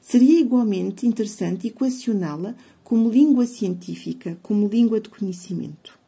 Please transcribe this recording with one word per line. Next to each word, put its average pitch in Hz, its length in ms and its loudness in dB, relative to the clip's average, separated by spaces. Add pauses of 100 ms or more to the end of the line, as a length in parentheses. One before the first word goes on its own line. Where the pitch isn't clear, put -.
seria 262 360 6
igualmente 226 680 0
interessante 208 600 -4
equacioná-la 208 840 -4 (360)
como 226 180 2
língua 247 380 4
científica, 175 960 -8
como 208 240 0
língua 220 340 2
de 214 80 -20
conhecimento. 180 880 -10 (120)